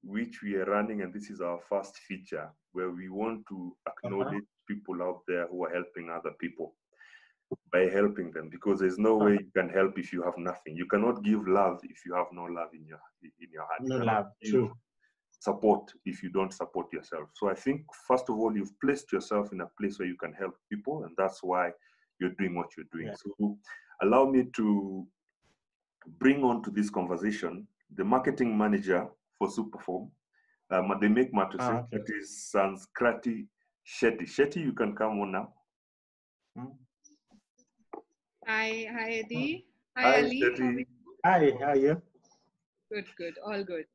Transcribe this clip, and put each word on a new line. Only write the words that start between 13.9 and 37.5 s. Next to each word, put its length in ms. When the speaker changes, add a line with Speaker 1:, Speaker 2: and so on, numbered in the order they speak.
Speaker 1:
cannot 140
Speaker 2:
love, 140
Speaker 1:
give 120
Speaker 2:
true. 180
Speaker 1:
support 380
if 180
you 140
don't 160
support 400
yourself. 400
So 160
I 60
think, 240
first 200
of 80
all, 200
you've 260
placed 280
yourself 420
in 80
a 80
place 180
where 160
you 100
can 100
help 220
people, 340
and 120
that's 240
why 300
you're 220
doing 140
what 200
you're 200
doing. 120
Speaker 2:
Yeah. 160
Speaker 1:
So 340
allow 200
me 60
to 480
bring 200
on 200
to 80
this 180
conversation 760
the 80
marketing 520
manager 360
for 100
Superform. 640
Um, 300
they 60
make 260
mattresses. 400
Speaker 2:
Ah, 60
okay. 180
Speaker 1:
That 100
is 340
Sanskrati 920
Shetty. 300
Shetty, 220
you 60
can 220
come 260
on 100
now. 160
Speaker 2:
Hmm. 180